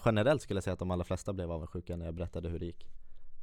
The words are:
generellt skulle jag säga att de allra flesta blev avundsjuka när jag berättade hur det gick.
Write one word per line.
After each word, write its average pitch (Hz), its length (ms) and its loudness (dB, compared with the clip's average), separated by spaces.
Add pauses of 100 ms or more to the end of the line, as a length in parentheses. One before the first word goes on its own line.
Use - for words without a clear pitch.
generellt 120 360 6
skulle 98 160 -2
jag 92 60 2
säga 92 100 0
att 90 60 -4
de 90 120 0
allra 90 120 2
flesta 95 300 -2
blev 90 180 -2
avundsjuka 85 460 -4
när 85 80 -6
jag 80 80 -4
berättade 85 360 -4
hur 82 100 -2
det 82 60 -2
gick. - 220 -6 (560)